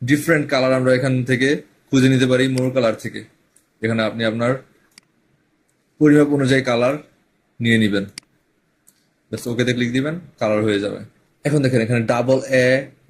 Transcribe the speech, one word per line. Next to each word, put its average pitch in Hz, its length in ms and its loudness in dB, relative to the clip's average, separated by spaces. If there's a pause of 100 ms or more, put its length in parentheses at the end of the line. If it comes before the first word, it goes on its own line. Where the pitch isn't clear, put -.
ডিফারেন্ট 147 520 0
কালার 131 260 0
আমরা 127 180 2
এখান 131 160 -2 (160)
থেকে 131 200 0 (400)
খুঁজে 131 240 4
নিতে 131 180 2
পারি, 127 140 2 (100)
more 127 200 -2
কালার 113 280 0
থেকে। 110 180 -12 (600)
এখানে 113 260 -2
আপনি 117 120 -8 (100)
আপনার 117 200 -2 (1500)
পরিমাপ 147 380 6
অনুযায়ী 135 340 2
কালার 120 240 0 (680)
নিয়ে 117 200 4
নিবেন। 101 220 0 (1200)
ব্যাস, 110 220 -10
ওকেতে 123 260 0
ক্লিক 120 200 -4
দিবেন, 147 180 -4 (240)
কালার 107 280 0
হয়ে 104 160 0
যাবে। 98 160 -8 (480)
এখন 147 180 2
দেখেন 127 200 0
এখানে 117 160 0 (100)
ডাবল 123 280 0 (240)
এ 123 40 2 (420)